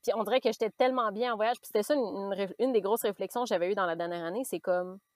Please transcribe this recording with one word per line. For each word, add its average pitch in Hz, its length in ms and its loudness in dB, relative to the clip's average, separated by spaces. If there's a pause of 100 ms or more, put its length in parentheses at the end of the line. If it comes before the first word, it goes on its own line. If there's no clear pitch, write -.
puis 233 140 0
on 220 80 0
dirait 240 160 2
que 240 100 2
j'étais 220 200 -2
tellement 254 420 2
bien 233 200 -2
en 220 40 -2
voyage, 220 240 0
puis - 80 -20
c'était 208 160 2
ça 294 100 2
une, 285 60 2
une 196 340 -4
réf-, 185 240 -4
une 262 140 2
des 220 80 6
grosses 196 220 0
réflexions 208 400 -2
que 233 60 -4
j'avais 180 220 0
eues 208 60 0
dans 190 100 2
la 165 80 0
dernière 170 300 -4
année, 190 200 -4
c'est 180 160 -4
comme, 185 380 -2 (180)